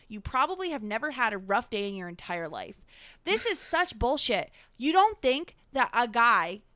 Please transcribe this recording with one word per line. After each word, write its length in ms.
You 140
probably 500
have 140
never 260
had 220
a 60
rough 320
day 180
in 80
your 120
entire 400
life." 280
This 220
is 120
such 400
bullshit. 540
You 140
don't 280
think 360
that 200
a 140
guy 560